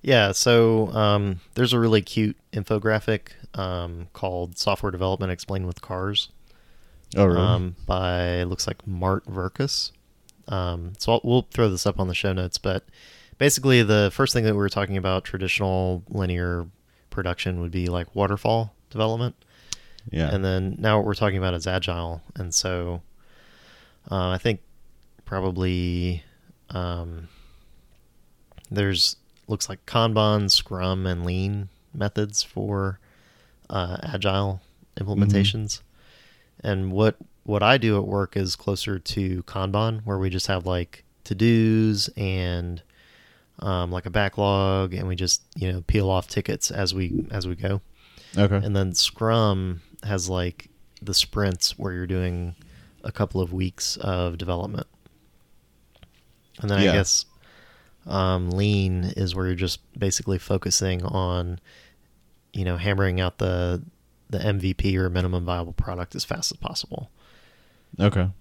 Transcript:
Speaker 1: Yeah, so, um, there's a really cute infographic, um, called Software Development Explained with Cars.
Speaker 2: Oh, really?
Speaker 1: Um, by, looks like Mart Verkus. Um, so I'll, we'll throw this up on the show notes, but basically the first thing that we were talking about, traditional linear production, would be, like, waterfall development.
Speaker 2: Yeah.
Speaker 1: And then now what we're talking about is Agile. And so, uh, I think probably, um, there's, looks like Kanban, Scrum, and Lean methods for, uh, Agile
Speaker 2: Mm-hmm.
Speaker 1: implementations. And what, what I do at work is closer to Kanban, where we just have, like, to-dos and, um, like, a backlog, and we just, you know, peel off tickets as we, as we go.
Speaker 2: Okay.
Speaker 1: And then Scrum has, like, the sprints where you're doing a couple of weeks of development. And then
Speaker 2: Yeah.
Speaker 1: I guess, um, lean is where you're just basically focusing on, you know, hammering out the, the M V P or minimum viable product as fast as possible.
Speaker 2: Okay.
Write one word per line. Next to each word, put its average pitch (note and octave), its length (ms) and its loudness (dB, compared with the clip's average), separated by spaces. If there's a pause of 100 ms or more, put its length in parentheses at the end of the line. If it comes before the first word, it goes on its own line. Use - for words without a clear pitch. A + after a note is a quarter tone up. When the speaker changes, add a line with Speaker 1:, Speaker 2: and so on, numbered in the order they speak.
Speaker 1:
Yeah, A2+ 300 6
so, A2+ 640 6
um, G2+ 480 2 (120)
there's A#2+ 200 2
a A#2+ 60 4
really A2 220 6
cute G#2+ 340 -2 (160)
infographic, G#2+ 840 0 (200)
um, F2 600 -6
called F2+ 440 -6
Software G2+ 340 0
Development F#2 400 -2
Explained F#2+ 360 -6
with F2 140 -8
Cars. F#2+ 480 -4 (840)
Speaker 2:
Oh, G2+ 100 6
really? F2 140 6
Speaker 1:
Um, F2+ 360 2 (100)
by, F2+ 580 0
looks F2+ 220 -4
like - 220 -8
Mart F#2 400 0
Verkus. F#2+ 640 -4 (560)
Um, F2+ 500 -4
so - 160 2
I'll, - 100 2
we'll A#2+ 280 4
throw A2+ 180 4
this F#2 160 -2
up G2+ 140 0
on F#2 80 0
the F2+ 80 -4
show G2 180 0
notes, F2+ 240 -2
but G2 260 -2 (540)
basically C3 460 6
the G#2 280 6
first - 220 0
thing A#2+ 120 2
that G#2+ 80 4
we G#2 40 2
were G2+ 120 2
talking G2 280 -2
about, F#2 260 0
traditional F#2 840 -2
linear F2 580 -2 (440)
production, F2+ 500 -4
would E2+ 100 -4
be, F2+ 160 0
like, F2 280 -4
waterfall G#2 580 0 (160)
development. A2+ 460 -2 (720)
Speaker 2:
Yeah. D#2 240 0
Speaker 1:
And F#2+ 100 0
then F#2 360 0
now G#2+ 180 4
what G#2 80 2
we're G#2 80 0
talking G2 240 2
about F#2 160 0
is E2+ 140 -4
Agile. E2+ 540 -2 (140)
And F2 180 -6
so, F2 480 -2 (1080)
uh, F#2 200 0
I F#2 80 0
think G#2 240 0 (640)
probably, F2+ 1000 -2 (460)
um, E2+ 580 -6 (1400)
there's, G2 480 2 (300)
looks - 220 -4
like - 160 -12
Kanban, G#2+ 640 4
Scrum, F#2 560 0
and F2 200 0
Lean F#2+ 440 -2 (240)
methods G#2 480 -2
for, G2 580 -4 (680)
uh, F2+ 320 -4
Agile G2 600 -2 (360)
Speaker 2:
Mm-hmm. G2 120 -4 (140)
Speaker 1:
implementations. G2+ 580 2 (840)
And F#2+ 280 0
what, G#2 240 4 (280)
what G2+ 200 0
I B2 140 2
do A2 200 2
at G2 80 -2
work G2 300 -4
is F#2 200 -4
closer G2 440 -4
to F#2 440 -4
Kanban, G#2 600 -2
where G2+ 140 -4
we F#2+ 120 0
just F2+ 180 -4
have, F#2 180 -2
like, F2+ 400 -4 (180)
to-dos A2 960 4
and, F2+ 640 -4 (800)
um, F2+ 320 -2
like, F2+ 140 -4
a - 40 -6
backlog, G2 840 2
and F#2 140 -4
we F#2 80 -2
just, F2+ 260 0 (140)
you F#2 160 -2
know, F#2 160 -4
peel G2 220 2
off F#2 180 2
tickets - 440 -4
as F#2+ 220 -2
we, F#2 380 -2
as F#2 160 -4
we F2+ 80 -4
go. G2 260 -2 (560)
Speaker 2:
Okay. G2+ 200 -4
Speaker 1:
And G2+ 180 -4
then F#2+ 180 -2
Scrum G2 880 -2 (220)
has, F#2+ 260 -4
like, F2+ 400 -6 (320)
the G2 120 -8
sprints - 640 -2
where F#2+ 160 -6
you're F2+ 140 -4
doing F2+ 480 -2 (480)
a A2 80 -6
couple F#2+ 300 -2
of E2+ 100 -2
weeks F#2 460 -4
of F2+ 400 -2
development. F2+ 500 -4 (1700)
And G#2 100 -4
then G2+ 120 4
Speaker 2:
Yeah. F#2+ 100 6
Speaker 1:
I D#2+ 40 4
guess, - 300 2 (800)
um, F#2 460 2
lean F#2+ 540 2 (100)
is F#2 180 -2
where F#2 140 -2
you're F#2 80 0
just F2+ 240 -2 (180)
basically F#2+ 400 0
focusing F#2 680 0
on, F2+ 560 -2 (920)
you F#2+ 120 -2
know, F2+ 120 0
hammering F#2+ 420 2
out F2+ 200 0
the, F2+ 420 0 (480)
the F#2+ 140 -4
M G2+ 160 2
V F#2+ 140 0
P F#2+ 240 2
or F#2 120 2
minimum F2+ 360 0
viable F2 280 -4
product F2+ 400 -4
as - 100 -6
fast - 280 -4
as - 60 -12
possible. - 520 -10 (880)
Speaker 2:
Okay. G2 300 4 (120)